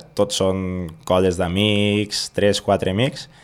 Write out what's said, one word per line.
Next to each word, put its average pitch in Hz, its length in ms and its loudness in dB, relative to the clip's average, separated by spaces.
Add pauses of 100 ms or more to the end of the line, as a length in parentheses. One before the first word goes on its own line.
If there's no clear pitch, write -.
(200)
tots 101 220 0
són 92 480 -2 (180)
colles 92 320 2
d'amics, 104 840 0 (100)
tres, - 240 2
quatre - 320 0
amics. - 380 -2 (140)